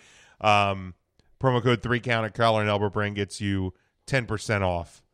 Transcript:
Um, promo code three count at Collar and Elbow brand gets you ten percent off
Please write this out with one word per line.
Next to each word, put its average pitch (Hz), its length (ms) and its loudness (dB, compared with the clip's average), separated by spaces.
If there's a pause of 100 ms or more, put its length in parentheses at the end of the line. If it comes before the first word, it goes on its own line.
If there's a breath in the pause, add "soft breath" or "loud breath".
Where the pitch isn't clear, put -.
(400 soft breath)
Um, 98 540 2 (480)
promo 123 200 2
code 120 220 2
three 120 160 0
count 113 260 -2
at 104 80 -6
Collar 113 280 4
and 107 80 2
Elbow 104 200 0
brand 104 260 -4
gets 101 260 -4
you 95 320 -2 (320)
ten 127 200 -2
percent 104 380 -2
off 87 400 -4 (100)